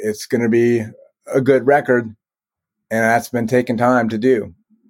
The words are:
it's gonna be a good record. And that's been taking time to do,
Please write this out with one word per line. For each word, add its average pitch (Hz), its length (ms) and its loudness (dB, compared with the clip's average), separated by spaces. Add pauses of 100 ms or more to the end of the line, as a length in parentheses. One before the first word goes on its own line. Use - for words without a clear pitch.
it's 107 240 -6
gonna 117 220 -2
be 117 340 2 (500)
a 139 80 2
good 127 260 2
record. 123 480 0 (760)
And 113 120 -2
that's 113 260 2
been 120 180 -4
taking 123 300 0
time 120 340 0
to 113 80 -4
do, 107 360 0 (340)